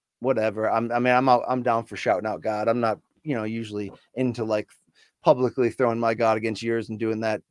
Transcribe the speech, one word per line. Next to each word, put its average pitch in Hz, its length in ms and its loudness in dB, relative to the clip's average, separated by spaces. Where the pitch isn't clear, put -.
whatever. 110 500 0
I'm, 113 220 0
I 120 80 0
mean, 123 140 4
I'm 131 140 4
out, 123 200 6
I'm 127 160 -2
down 117 220 0
for 101 120 -12
shouting 104 300 0
out 92 140 -6
"God." 107 260 -2
I'm 117 120 2
not, 110 200 0
you 156 100 -4
know, 110 120 -2
usually 104 460 -6
into, 120 300 -2
like, 107 260 -2
publicly 127 480 2
throwing 117 300 0
my 113 140 0
God 110 240 2
against 110 240 -4
yours 113 280 -4
and 107 100 -10
doing 110 200 -2
that, 110 320 -2